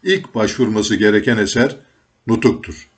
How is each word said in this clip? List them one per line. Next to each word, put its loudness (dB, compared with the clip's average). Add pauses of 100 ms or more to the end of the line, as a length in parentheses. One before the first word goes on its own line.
ilk -4
başvurması 0
gereken 2
eser 0 (500)
Nutuk'tur. -2